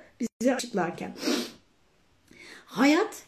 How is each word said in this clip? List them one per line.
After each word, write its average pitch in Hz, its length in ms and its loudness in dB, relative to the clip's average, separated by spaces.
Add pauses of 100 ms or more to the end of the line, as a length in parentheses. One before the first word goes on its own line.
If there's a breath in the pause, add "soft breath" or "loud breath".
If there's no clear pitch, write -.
(400 loud breath)
bize 254 140 2
açıklarken. 190 600 -4 (1500 loud breath)
Hayat 294 640 2